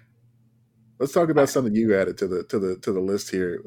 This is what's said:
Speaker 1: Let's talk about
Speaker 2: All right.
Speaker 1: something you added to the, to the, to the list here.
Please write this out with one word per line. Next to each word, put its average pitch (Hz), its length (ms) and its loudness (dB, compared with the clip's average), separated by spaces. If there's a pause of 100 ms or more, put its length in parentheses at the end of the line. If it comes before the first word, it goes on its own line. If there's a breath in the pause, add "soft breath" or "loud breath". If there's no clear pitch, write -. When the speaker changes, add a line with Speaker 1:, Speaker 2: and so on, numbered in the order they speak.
(1000 loud breath)
Speaker 1:
Let's 135 120 -2
talk 170 180 2
about 147 120 4
Speaker 2:
All - 20 8
right. 131 60 2
Speaker 1:
something 120 260 0
you 110 200 4
added 90 240 0
to 98 80 -2
the, 90 160 -4
to 117 160 -4
the, 92 180 -2
to - 160 -6
the 92 80 -2
list 98 280 -4
here. 90 380 -4